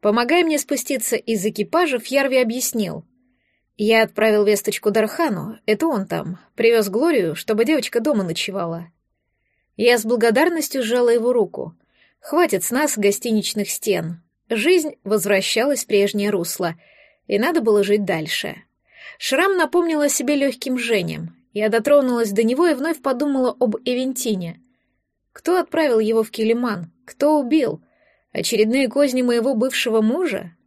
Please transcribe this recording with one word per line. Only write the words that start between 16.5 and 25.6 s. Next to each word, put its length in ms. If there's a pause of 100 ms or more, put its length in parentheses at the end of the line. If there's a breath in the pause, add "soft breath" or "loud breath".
и 120
надо 220
было 240
жить 220
дальше. 580 (540 loud breath)
Шрам 380
напомнил 440
о 80
себе 280
легким 420
жжением. 580 (160)
Я 160
дотронулась 640
до 100
него 240
и 80
вновь 260
подумала 580
об 260
Эвентине. 760 (720)
Кто 260
отправил 400